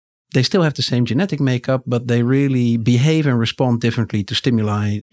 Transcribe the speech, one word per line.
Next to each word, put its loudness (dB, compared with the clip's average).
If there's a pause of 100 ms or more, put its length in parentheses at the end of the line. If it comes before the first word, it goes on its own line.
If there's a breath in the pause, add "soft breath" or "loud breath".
(340)
they 2
still 0
have 2
the -6
same 0
genetic -2
makeup, 0
but -4
they 2
really 2
behave 2
and 2
respond 0
differently -2
to -8
stimuli -2 (120)